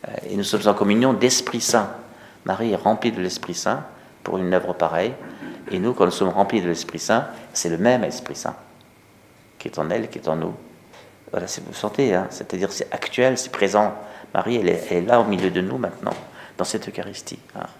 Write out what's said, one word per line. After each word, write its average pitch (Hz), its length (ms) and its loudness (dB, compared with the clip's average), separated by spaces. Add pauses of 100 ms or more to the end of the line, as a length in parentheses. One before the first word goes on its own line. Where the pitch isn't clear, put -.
Euh, - 40 -12 (160)
et 98 80 -6
nous 101 80 0
sommes 104 240 2
en 101 60 8
communion 113 400 6
d'Esprit 120 480 2
Saint. 107 300 2 (540)
Marie 104 260 0
est 92 60 2
remplie 110 340 2
de 92 100 -4
l'Esprit 90 320 -6
Saint 113 320 -2 (380)
pour 92 160 -2
une 92 160 2
œuvre 90 180 2
pareille. 85 400 0 (580)
Et 92 60 -2
nous, 113 160 0
quand 101 120 6
nous 90 60 2
sommes 95 180 0
remplis 98 320 2
de 87 60 0
l'Esprit 82 300 -4
Saint, 110 300 0 (260)
c'est - 160 -4
le 82 80 0
même 117 260 4
Esprit - 320 -6
Saint - 200 -6 (1040)
qui - 80 -10
est - 100 -8
en 78 140 0
elle, 110 180 0
qui - 80 -12
est - 100 -4
en 78 80 2
nous. 80 200 -2 (760)
Voilà, 87 140 -2
c'est, - 180 -8
vous - 120 -12
sentez, 107 400 2
hein, 92 160 2
c'est-à-dire - 400 -4
c'est - 200 -6
actuel, 127 460 2
c'est - 140 -8
présent. 101 420 4 (400)
Marie, 113 220 2
elle 95 140 4
est, 87 200 0
elle 87 80 2
est 87 80 2
là 120 140 8
au 110 60 6
milieu 95 260 2
de 92 100 0
nous 104 160 -2
maintenant, - 360 -4 (440)
dans 92 60 -2
cette - 240 -4
Eucharistie, - 520 -10 (160)
hein. - 120 -8 (120)